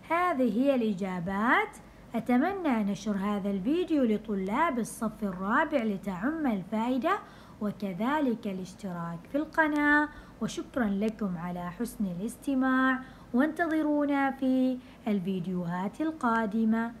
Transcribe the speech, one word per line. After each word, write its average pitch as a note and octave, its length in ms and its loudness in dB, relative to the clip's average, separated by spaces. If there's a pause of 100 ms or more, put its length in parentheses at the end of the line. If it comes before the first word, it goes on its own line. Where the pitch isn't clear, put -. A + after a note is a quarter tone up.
هذه D4+ 520 2
هي C#4 140 4
الإجابات. G3+ 1000 0 (380)
أتمنى C4+ 680 2
نشر G3+ 340 -2
هذا G3+ 320 -2
الفيديو C#4+ 540 2
لطلاب G#3+ 760 0
الصف A3 440 -4
الرابع A3+ 600 0
لتعم A3 640 -2
الفائدة، B3 720 0 (420)
وكذلك G#3+ 840 -2
الاشتراك F3 720 -6 (120)
في C#4 60 -2
القناة. D4 720 2 (320)
وشكرًا A#3+ 440 -4
لكم G3+ 520 0
على F3 340 -6
حسن A3+ 340 -4
الاستماع، C4 920 0 (340)
وانتظرونا D4 960 2
في C4 460 2 (300)
الفيديوهات F#3 960 -2
القادمة. A3+ 1000 0